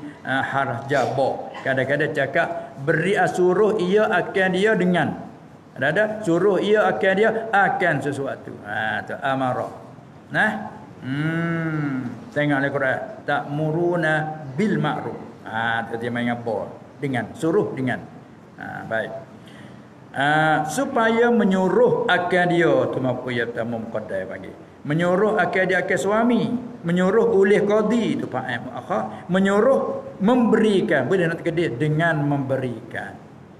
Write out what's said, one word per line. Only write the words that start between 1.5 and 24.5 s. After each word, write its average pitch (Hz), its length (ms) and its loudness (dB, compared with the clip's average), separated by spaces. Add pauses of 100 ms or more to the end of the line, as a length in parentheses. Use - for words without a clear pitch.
Kadang-kadang 139 560 0
cakap 143 320 0 (400)
beri, 165 400 2
suruh 185 480 4
ia 196 320 2
akan 185 480 0
dia 202 240 2
dengan. 165 480 0 (480)
Ada-ada 208 480 0
suruh 175 400 2
ia 208 240 4
akan 190 320 2
dia 220 320 2
akan 185 480 4
sesuatu. 123 640 -6
Ha, 107 400 -4
tu - 160 -10
amarah. 131 520 -2 (600)
Nah. 190 200 2 (460)
Hmm, 156 1120 -2 (240)
tengok 147 240 2
Al-Quran. 135 400 0 (240)
"Ta'muruna 156 920 0 (440)
bil 180 240 0
ma'ruf." 127 460 -4 (200)
Ha, 113 400 -2
tu 123 80 -8
dia 117 160 -4
main 120 160 -2
apa? 117 400 -4 (320)
Dengan, 123 320 -4
suruh 170 400 0
dengan. 113 320 -4 (560)
Ha, 98 240 -12
baik. 107 280 -4 (1080)
Ha, 139 100 0 (400)
supaya 233 640 2
menyuruh 202 800 4
akan 180 420 2
dia, 165 220 4 (180)
tu - 80 -2
mafu 127 320 -2
ya 120 160 -2
tamu 117 320 -6
muqaddar 98 480 -6
panggil. 95 300 -12 (240)